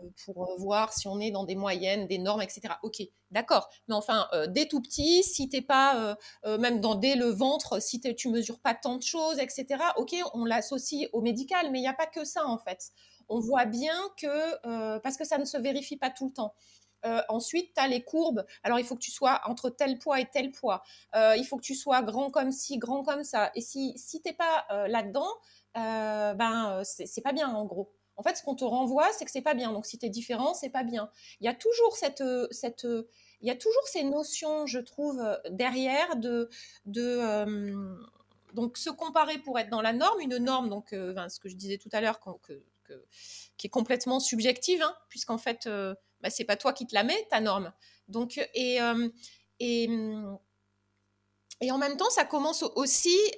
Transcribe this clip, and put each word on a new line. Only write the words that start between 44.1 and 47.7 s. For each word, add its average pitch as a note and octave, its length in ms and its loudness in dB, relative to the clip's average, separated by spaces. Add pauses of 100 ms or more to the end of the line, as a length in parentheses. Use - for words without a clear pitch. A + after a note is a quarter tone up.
subjective, B3+ 640 2
hein, D#4 140 0 (120)
puisqu'en - 300 -6
fait, A#3 280 -6
euh, G3 280 -4 (280)
bah, F#3 80 -2
c'est - 140 -4
pas G#3 120 2
toi B3+ 160 2
qui C4+ 140 -8
te - 80 -4
la G#3 100 6
mets, G4 260 0
ta A3+ 100 4
norme. G3 340 0 (340)